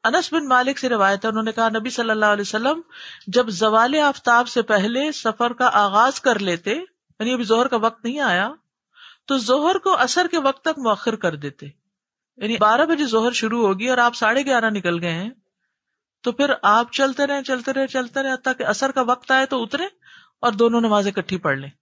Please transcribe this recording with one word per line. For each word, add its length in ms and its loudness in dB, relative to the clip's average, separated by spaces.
अनस 280 0
बिन 140 -2
मालिक 300 2
से 100 -4
रिवायत 380 2
है, 40 2
उन्होंने 220 -2
कहा, 180 0
"नबी 200 -4
सल्लल्लाहु 440 2
अलैहि 80 0
वसल्लम 420 -2
जब 200 2
जवाले 500 2
आफ्ताब 460 2
से 160 -2
पहले 500 0
सफर 420 -2
का 140 2
आगाज 520 4
कर 180 2
लेते, 340 -4
यानी 100 -2
अभी 140 -2
जोहर 220 2
का 100 0
वक्त 280 -2
नहीं 140 -6
आया, 380 0
तो 120 0
जोहर 380 0
को 120 -2
असर 380 0
के 100 -4
वक्त 280 -2
तक 140 0
मुअख्खिर 360 -2
कर 200 -4
देते।" 380 -14
यानी 160 -4
बारह 280 4
बजे 200 0
जोहर 280 0
शुरू 320 0
होगी 220 0
और 120 0
आप 140 2
साढ़े 300 0
ग्यारह 260 0
निकल 280 -2
गए 140 -4
हैं, 320 -8
तो 80 0
फिर 320 0
आप 280 4
चलते 340 0
रहें, 180 -4
चलते 280 -4
रहें, 160 -2
चलते 340 -4
रहें, 160 -4
ताकि 260 -4
असर 280 0
का 100 0
वक्त 300 -2
आए 140 4
तो 140 -4
उतरे 320 -6
और 120 0
दोनों 260 2
नमाज 260 2
इकट्ठी 300 -4
पढ़ 220 -2
लें। 120 -14